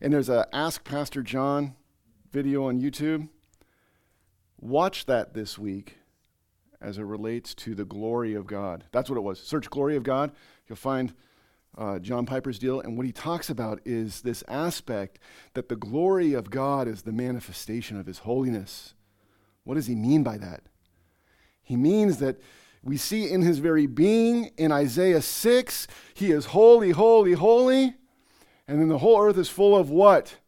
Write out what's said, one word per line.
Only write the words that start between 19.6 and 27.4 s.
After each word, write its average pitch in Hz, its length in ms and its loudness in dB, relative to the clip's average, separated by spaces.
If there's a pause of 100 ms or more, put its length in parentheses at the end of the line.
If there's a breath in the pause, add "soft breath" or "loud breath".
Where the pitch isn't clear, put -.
What 131 100 -8
does 147 120 -4
he 120 80 -4
mean 127 280 2
by 110 160 -4
that? 92 240 -14 (1000)
He 127 140 -6
means 175 420 2
that 135 220 -4 (420 soft breath)
we 147 140 -6
see 202 340 -4
in 185 120 0
his 170 160 2
very 156 280 2
being 220 600 2 (100)
in 156 160 2
Isaiah 147 500 2
six, - 640 0 (280 loud breath)
he 190 180 0
is 147 140 0
holy, 220 440 8
holy, 208 420 6
holy. 247 600 4 (720 soft breath)